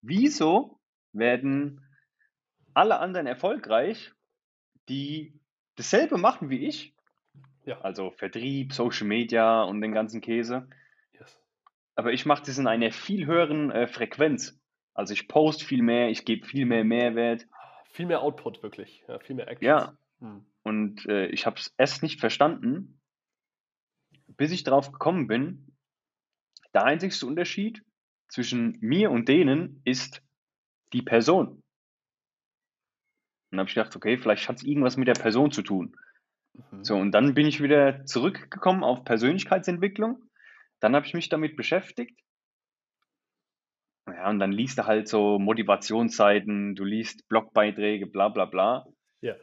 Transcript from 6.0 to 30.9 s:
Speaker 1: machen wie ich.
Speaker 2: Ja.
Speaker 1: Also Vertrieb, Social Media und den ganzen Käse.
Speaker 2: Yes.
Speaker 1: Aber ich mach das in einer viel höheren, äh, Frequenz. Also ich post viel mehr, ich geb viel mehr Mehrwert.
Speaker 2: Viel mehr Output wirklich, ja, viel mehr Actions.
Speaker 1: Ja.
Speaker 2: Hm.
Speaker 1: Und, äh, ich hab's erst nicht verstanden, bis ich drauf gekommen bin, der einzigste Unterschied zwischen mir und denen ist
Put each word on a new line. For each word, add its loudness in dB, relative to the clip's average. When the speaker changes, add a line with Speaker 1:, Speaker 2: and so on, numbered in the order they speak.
Speaker 1:
machen 0
wie -4
ich. -10
Speaker 2:
Ja. -12
Speaker 1:
Also -8
Vertrieb, -8
Social -2
Media 2
und -4
den -4
ganzen -4
Käse. -4
Speaker 2:
Yes. -20
Speaker 1:
Aber -2
ich -2
mach 4
das -8
in 0
einer 2
viel -6
höheren, 2
äh, 0
Frequenz. -2
Also -6
ich -8
post 2
viel 0
mehr, 2
ich -6
geb -2
viel -2
mehr 2
Mehrwert. 0
Speaker 2:
Viel -10
mehr 0
Output -6
wirklich, -16
ja, -12
viel -12
mehr -10
Actions. -10
Speaker 1:
Ja. 2
Speaker 2:
Hm. -18
Speaker 1:
Und, -4
äh, 0
ich -4
hab's -6
erst 0
nicht -6
verstanden, -2
bis -2
ich -6
drauf 2
gekommen 0
bin, -4
der 4
einzigste 0
Unterschied -4
zwischen -2
mir 2
und 0
denen 4
ist -4